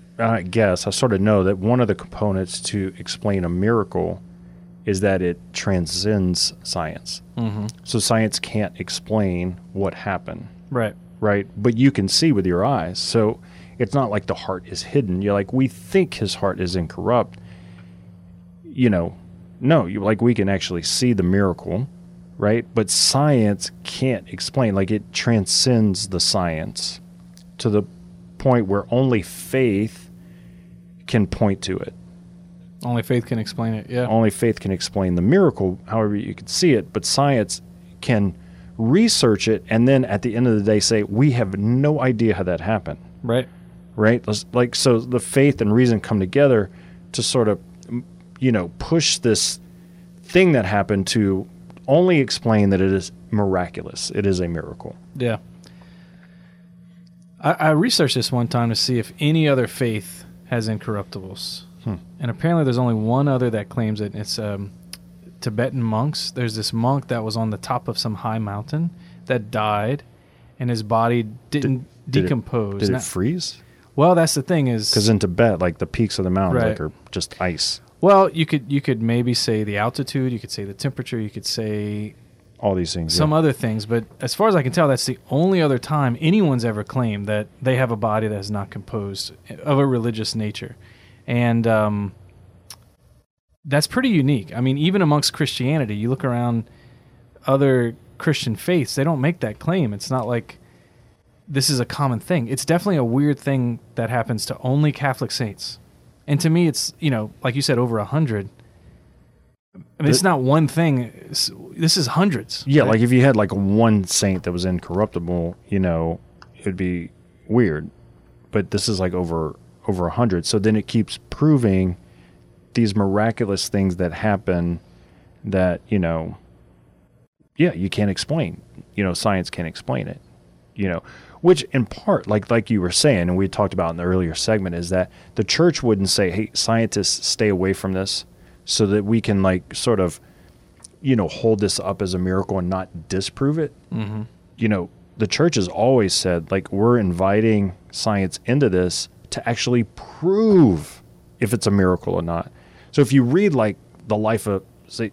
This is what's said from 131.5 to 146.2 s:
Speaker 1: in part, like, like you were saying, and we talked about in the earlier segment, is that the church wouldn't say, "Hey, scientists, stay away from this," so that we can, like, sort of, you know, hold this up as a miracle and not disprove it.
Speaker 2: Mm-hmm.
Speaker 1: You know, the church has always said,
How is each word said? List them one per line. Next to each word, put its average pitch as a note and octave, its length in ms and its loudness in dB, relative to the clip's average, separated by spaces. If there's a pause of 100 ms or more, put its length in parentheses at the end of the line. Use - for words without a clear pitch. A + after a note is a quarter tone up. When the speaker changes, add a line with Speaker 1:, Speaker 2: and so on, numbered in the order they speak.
Speaker 1:
in B2+ 140 2
part, - 420 -2
like, G#2 220 0
like A#2 200 2
you G#2+ 120 2
were F2+ 100 0
saying, A#2 380 2
and F2+ 80 2
we G2 100 2
talked G2 260 0
about F2 180 -2
in E2 60 -8
the F2 60 -6
earlier F2+ 300 0
segment, F#2+ 420 -2
is E2+ 140 -6
that F#2 220 0 (240)
the A2+ 80 0
church D#3+ 400 2
wouldn't G2 260 2
say, F#2+ 220 0
"Hey, G#2+ 220 -4
scientists, - 760 -2
stay G#2+ 220 0
away F#2+ 240 2
from F#2+ 200 -4
this," F#2+ 320 -6 (400)
so - 220 2
that G2+ 160 2
we A2+ 180 2
can, G2 220 0
like, F#2 320 0
sort A2+ 240 0
of, F2 200 0 (800)
you C3+ 160 2
know, F#2+ 100 2
hold A2 320 0
this G2+ 200 0
up F#2+ 220 -4
as F#2 120 -4
a F#2 40 -2
miracle F#2+ 400 -2
and F2+ 120 -2
not F#2 400 -8
disprove C3+ 500 -2
it. D3 140 -4 (200)
Speaker 2:
Mm-hmm. G#2+ 300 -6 (340)
Speaker 1:
You A2+ 120 0
know, F#2 200 -2 (280)
the G#2+ 100 0
church D#3 280 0
has F#2+ 120 0
always A2 460 2
said, F2 360 -2